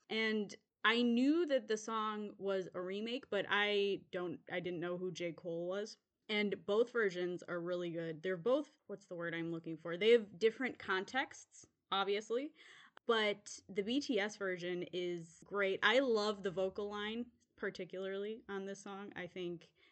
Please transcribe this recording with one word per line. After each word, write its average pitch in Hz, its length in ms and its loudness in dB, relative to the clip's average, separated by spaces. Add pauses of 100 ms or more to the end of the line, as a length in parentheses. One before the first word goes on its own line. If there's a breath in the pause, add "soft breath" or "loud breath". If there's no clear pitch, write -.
(120)
And 220 420 0 (320)
I 233 160 6
knew 269 460 4
that 262 200 2
the 220 100 0
song 214 600 -2
was 190 380 0
a 180 40 -4
remake, 208 520 -4
but 196 180 0
I 202 520 4 (100)
don't, 180 260 -2 (160)
I 180 60 -2
didn't 175 200 -4
know 175 160 -2
who 185 160 -4
J. 170 200 -4
Cole 170 360 -6
was. 202 300 -4 (320)
And 208 240 2 (140)
both 220 260 4
versions 180 560 0
are 175 120 -2
really 175 280 -2
good. 165 320 -4
They're 185 160 -2
both, 254 320 2 (160)
what's 196 220 -12
the 180 80 -10
word 170 180 -4
I'm 165 180 -2
looking 165 240 -6
for? 170 220 -6
They 214 140 6
have 214 260 6
different 220 400 2
contexts, - 880 -4 (260)
obviously, 208 600 0 (580 loud breath)
but 214 500 2 (140)
the 202 80 -2
B 240 180 0
T 262 200 0
S 214 160 -2
version 180 580 -2
is 175 500 -6
great. 190 380 0
I 214 160 6
love 214 460 2
the 196 80 -2
vocal 190 400 -2
line, 214 340 -4 (320)
particularly 196 880 -6
on 196 200 -6
this 196 160 -10
song. 202 320 -10
I 180 100 -8
think 175 420 -6 (240 soft breath)